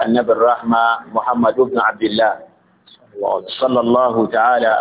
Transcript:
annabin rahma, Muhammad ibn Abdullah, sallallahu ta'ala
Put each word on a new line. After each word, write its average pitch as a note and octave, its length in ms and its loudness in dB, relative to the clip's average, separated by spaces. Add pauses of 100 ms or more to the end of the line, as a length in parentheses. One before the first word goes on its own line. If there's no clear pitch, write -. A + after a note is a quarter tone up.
annabin A#2 320 0
rahma, A#2 720 0
Muhammad A#2 480 0
ibn B2+ 220 0
Abdullah, G#2+ 580 0 (1200)
sallallahu A#2+ 720 2
ta'ala A#2 520 2